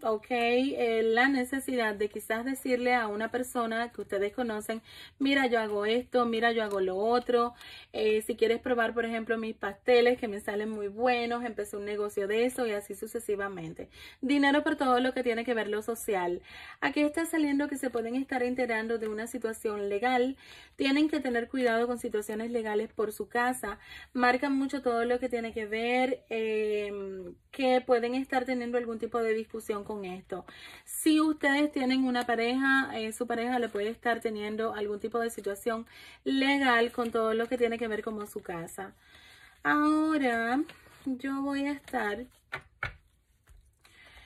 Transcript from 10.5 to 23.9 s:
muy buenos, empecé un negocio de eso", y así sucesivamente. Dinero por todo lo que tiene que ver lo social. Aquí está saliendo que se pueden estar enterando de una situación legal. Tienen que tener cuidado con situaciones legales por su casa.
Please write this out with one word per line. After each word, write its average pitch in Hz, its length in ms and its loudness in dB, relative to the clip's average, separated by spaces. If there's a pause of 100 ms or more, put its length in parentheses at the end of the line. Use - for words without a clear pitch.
muy 208 180 -6
buenos, 240 560 0
empecé 208 320 -6
un 202 80 -6
negocio 208 420 -2
de 220 200 2
eso", 254 200 -2
y 220 60 -2
así 202 240 -6
sucesivamente. 196 920 -6 (320)
Dinero 277 440 4
por 311 100 0
todo 262 240 4
lo 254 140 2
que 262 100 -2
tiene 233 220 0
que 247 100 0
ver 214 140 -2
lo 214 140 -2
social. 185 600 -2 (380)
Aquí 294 220 2
está 294 220 2
saliendo 294 440 0
que 294 80 -6
se 262 140 -4
pueden 233 260 -2
estar 269 260 -2
enterando 233 560 0
de 220 80 -4
una 214 220 -4
situación 220 600 -4
legal. 247 480 2 (380)
Tienen 285 340 4
que 302 120 -2
tener 240 280 0
cuidado 240 380 2
con 247 120 -2
situaciones 220 520 -4
legales 220 420 -2
por 214 200 -2
su 208 160 -8
casa. 240 500 -2 (340)